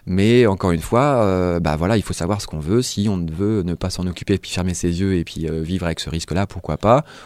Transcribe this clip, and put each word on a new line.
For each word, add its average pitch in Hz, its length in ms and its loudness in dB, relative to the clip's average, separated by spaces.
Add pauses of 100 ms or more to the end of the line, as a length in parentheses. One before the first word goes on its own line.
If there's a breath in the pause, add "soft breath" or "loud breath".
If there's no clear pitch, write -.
mais 110 400 6
encore 95 260 2
une 82 80 2
fois, 113 220 0
euh, 95 580 2
bah 80 160 0
voilà, 90 220 2
il 95 60 0
faut - 100 -6
savoir 95 260 -2
ce - 80 -10
qu'on 78 120 -8
veut. 92 220 0
Si 107 280 -2
on 98 80 0
veut 90 460 -2
ne 87 100 -2
pas 92 160 -4
s'en 90 180 -6
occuper 90 280 -2
et - 20 4
puis - 140 -14
fermer 90 220 -2
ses 85 280 -2
yeux 95 140 2
et 85 100 0
puis, 80 240 -6
euh, 80 120 -4
vivre 87 240 -4
avec 82 140 -4
ce - 100 -10
risque-là, 82 380 -2
pourquoi 80 300 -8
pas, 123 260 4 (220 loud breath)